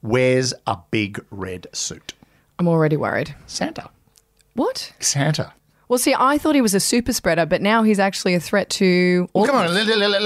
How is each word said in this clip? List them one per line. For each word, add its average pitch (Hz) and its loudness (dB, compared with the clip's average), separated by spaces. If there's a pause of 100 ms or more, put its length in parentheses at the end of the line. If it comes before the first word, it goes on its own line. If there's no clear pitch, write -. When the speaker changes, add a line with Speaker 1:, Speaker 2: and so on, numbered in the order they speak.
Speaker 1:
Wears 127 2 (140)
a 101 -2 (140)
big 101 -4
red 92 -12
suit. - -12 (460)
Speaker 2:
I'm 175 0
already 160 2
worried. 135 -4 (120)
Speaker 1:
Santa. - -8 (640)
Speaker 2:
What? 403 -6
Speaker 1:
Santa. - -2 (340)
Speaker 2:
Well, 247 2
see, 269 2
I 269 2
thought 302 0
he 285 4
was 214 2
a 196 4
super 240 0
spreader, 165 0
but 160 0
now 220 2
he's 214 4
actually 196 0
a 175 2
threat 190 -2
to 180 2
all 196 2
Speaker 1:
Well, 254 0
come 269 2
Speaker 2:
of 170 0
Speaker 1:
on, 175 -2
Speaker 2:
us. 220 0
Speaker 1:
let, 220 2
let, 208 2
let, 202 0